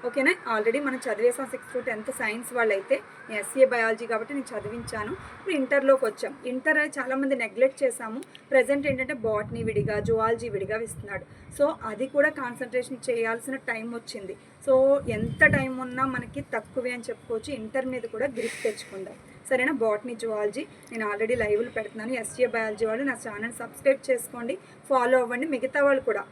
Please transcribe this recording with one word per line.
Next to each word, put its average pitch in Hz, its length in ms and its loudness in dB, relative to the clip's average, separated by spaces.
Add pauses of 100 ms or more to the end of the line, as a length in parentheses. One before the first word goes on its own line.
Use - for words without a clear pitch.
ఓకేనా? 269 260 4 (200)
already 226 340 2
మనం 254 200 -2
చదివేసాం 240 400 2
సిక్స్త్ - 300 -10
to 240 80 -4
టెన్త్ 220 260 -4
సైన్స్ 233 420 -4
వాళ్ళైతే, 226 440 2 (320)
నేను 214 120 -4
ఎస్సీఏ 262 260 6
బయాలజీ 226 400 0
కాబట్టి 233 280 -2
నేను 269 180 -4
చదివించాను. 220 600 -6
ఇప్పుడు - 420 -8
ఇంటర్లోకి 269 500 4
వచ్చాం. 226 300 -4 (120)
ఇంటర్ 262 320 2 (200)
చాలామంది 269 380 0
నెగ్లెక్ట్ 240 480 2
చేసాము. 226 360 -2 (300)
ప్రజెంట్ 269 360 4
ఏంటంటే 262 280 -2
బాటనీ 220 480 -2
విడిగా, 208 380 0
జువాలజీ 226 480 0
విడిగా 202 300 -4
ఇస్తున్నాడు. 226 460 -8 (340)
So 294 160 4 (100)
అది 220 220 -4
కూడా 285 220 4
కాన్సన్ట్రేషన్ 247 840 -4
చేయాల్సిన 233 460 -2
టైం 233 380 -6
వచ్చింది. 208 420 -10 (320)
So 269 60 8 (360)
ఎంత 220 340 4
టైం 269 340 4
ఉన్నా 254 280 -4
మనకి 254 340 -6
తక్కువే 262 500 -6
అని 247 120 -8
చెప్పుకోవచ్చు. 226 520 -8
ఇంటర్ 233 320 -4
మీద 254 160 -6
కూడా 226 240 -4
గ్రిప్ 233 360 -4
తెచ్చుకుందాం. 196 520 -6 (360)
సరేనా? 262 220 2
బాటనీ, 226 420 0
జువాలజీ 214 520 -4 (260)
నేను 220 180 -4
already 220 280 0
లైవ్లు 220 320 2
పెడుతున్నాను. 220 420 -6
ఎస్సీఏ 247 340 0
బయాలజీ 220 400 -2
వాళ్ళు 226 180 -2
నా 262 120 0 (120)
ఛానల్ 214 240 -6
సబ్స్క్రైబ్ - 580 0
చేసుకోండి, 240 480 -2 (300)
ఫాలో 254 300 6
అవ్వండి. 247 280 0
మిగతా 269 380 0
వాళ్ళు 277 160 6
కూడా 202 320 -2